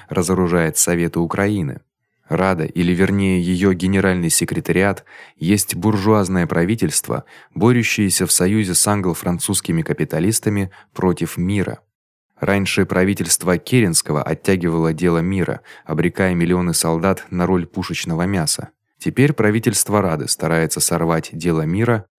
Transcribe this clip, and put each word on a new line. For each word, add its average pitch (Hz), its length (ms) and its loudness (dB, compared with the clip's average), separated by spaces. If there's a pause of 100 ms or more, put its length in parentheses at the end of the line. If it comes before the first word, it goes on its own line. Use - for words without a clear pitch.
разоружает 87 680 0
Советы 85 420 0
Украины. 95 600 -2 (460)
Рада, 95 380 0
или 87 280 0
вернее 95 480 2
ее 90 300 2
генеральный 92 580 2
секретариат, 90 760 0 (320)
есть - 380 0
буржуазное 98 720 2
правительство, 85 760 -2 (300)
борющееся 107 720 2
в - 80 0
союзе 95 400 2
с - 120 0
англо-французскими 90 960 -2
капиталистами 92 920 -2 (220)
против 87 440 -2
мира. 92 420 -2 (580)
Раньше 98 480 0
правительство 90 720 0
Керенского 82 640 0
оттягивало 82 720 0
дело 85 280 0
мира, 90 420 -2 (240)
обрекая 87 500 0
миллионы 87 380 2
солдат 82 560 0
на 87 160 -2
роль 87 200 2
пушечного 85 580 -4
мяса. 90 480 -2 (280)
Теперь 135 320 2
правительство 107 680 0
Рады 80 260 -2
старается 80 540 -2
сорвать 82 500 0
дело 80 300 0
мира, 104 460 0 (120)